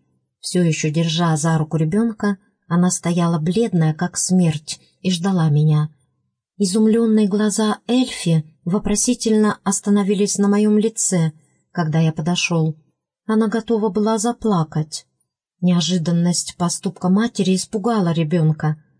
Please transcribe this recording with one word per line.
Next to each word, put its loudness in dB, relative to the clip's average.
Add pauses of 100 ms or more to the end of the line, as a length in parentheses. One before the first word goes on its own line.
(400)
Всё -2
ещё 0
держа 0
за 0
руку -2
ребёнка, -2 (300)
она 2
стояла 0
бледная, 0
как -6
смерть, 0 (220)
и -2
ждала 0
меня. 2 (680)
Изумлённые 2
глаза 0
Эльфи 0 (220)
вопросительно 0
остановились 0
на 2
моём 2
лице — 0 (440)
когда 0
я 2
подошёл. -2 (520)
Она 0
готова -2
была 0
заплакать. -2 (560)
Неожиданность 0
поступка -4
матери 0
испугала -2
ребёнка. 0 (180)